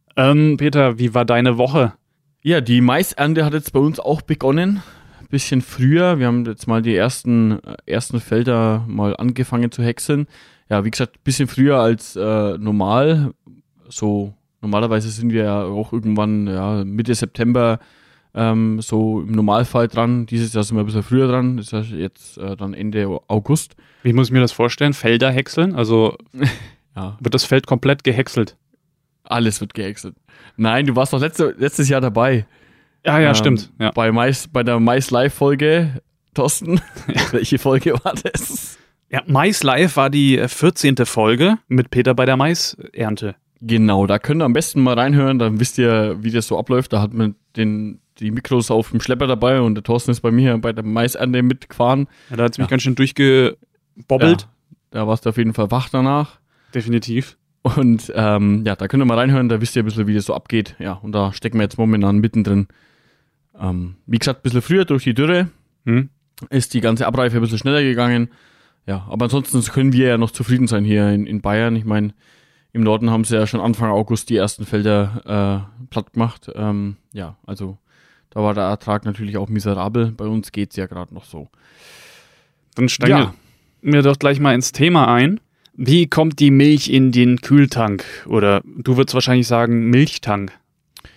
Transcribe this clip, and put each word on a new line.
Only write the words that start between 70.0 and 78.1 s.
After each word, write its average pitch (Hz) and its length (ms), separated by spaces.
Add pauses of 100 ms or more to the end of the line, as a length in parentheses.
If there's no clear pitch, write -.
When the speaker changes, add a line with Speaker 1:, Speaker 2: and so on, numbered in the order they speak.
Speaker 2:
ja 120 100
noch 113 120
zufrieden 127 380
sein 107 160
hier 104 260
in, 101 160
in 107 140
Bayern. 110 340
Ich 110 100
meine, 104 300 (580)
im 117 100
Norden 110 280
haben 113 140
sie 117 100
ja 107 120
schon 113 140
Anfang 113 300
August 107 400
die 117 60
ersten 101 280
Felder, 101 1000 (140)
äh, 127 100
platt - 220
gemacht. 117 420
Ähm, 101 420 (160)
ja, 95 240 (100)
also 95 320 (520)